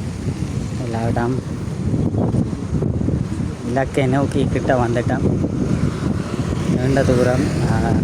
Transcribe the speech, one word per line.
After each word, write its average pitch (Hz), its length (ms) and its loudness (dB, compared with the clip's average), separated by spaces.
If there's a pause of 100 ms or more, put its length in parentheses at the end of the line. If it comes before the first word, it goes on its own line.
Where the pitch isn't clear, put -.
(840)
எல்லா 113 160 -2 (100)
இடம் 120 240 0 (2250)
இலக்கை 135 340 0 (100)
நோக்கி 139 260 2 (140)
கிட்ட 131 160 0 (120)
வந்துட்டோம். 120 440 0 (1500)
நீண்ட 135 320 2
தூரம், 127 360 4 (220)
ஆ, 113 80 2 (280)